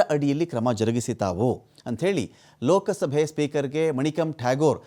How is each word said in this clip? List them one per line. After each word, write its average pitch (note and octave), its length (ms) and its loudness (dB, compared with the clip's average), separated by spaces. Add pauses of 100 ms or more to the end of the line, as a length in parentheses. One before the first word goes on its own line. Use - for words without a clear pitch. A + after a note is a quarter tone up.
(100)
ಅಡಿಯಲ್ಲಿ D3 360 0
ಕ್ರಮ A#2+ 260 0
ಜರುಗಿಸಿ A2+ 420 0
ತಾವು G2+ 480 0 (240)
ಅಂಥೇಳಿ C3 460 -2 (300)
ಲೋಕಸಭೆ D#3 640 2
ಸ್ಪೀಕರ್ಗೆ D3+ 640 -2
ಮಣಿಕಂ D3+ 420 -2
ಟ್ಯಾಗೋರ್ C3 540 2